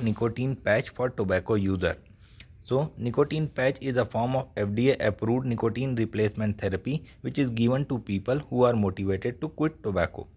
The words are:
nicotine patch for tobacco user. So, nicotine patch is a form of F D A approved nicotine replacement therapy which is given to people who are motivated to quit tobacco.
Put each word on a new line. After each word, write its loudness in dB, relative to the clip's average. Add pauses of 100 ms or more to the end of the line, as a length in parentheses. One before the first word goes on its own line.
nicotine 0
patch 2
for -2
tobacco 0
user. 2 (680)
So, 0
nicotine 0
patch 0
is -2
a 4
form -2
of -2
F 0
D 4
A 4 (140)
approved 0
nicotine -2
replacement 0
therapy -4 (160)
which -6
is 2
given 2
to -4
people -2 (100)
who 4
are 6
motivated 0
to -6
quit -2
tobacco. -2 (100)